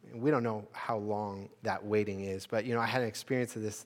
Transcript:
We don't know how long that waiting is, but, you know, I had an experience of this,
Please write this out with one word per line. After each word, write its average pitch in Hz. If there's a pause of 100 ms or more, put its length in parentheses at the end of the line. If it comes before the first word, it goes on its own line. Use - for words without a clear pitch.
(140)
We 120
don't 135
know 107
how -
long 104 (120)
that 98
waiting 104
is, 95
but, 110
you 120
know, 117
I 113
had 127
an 117
experience 123
of 110
this, 107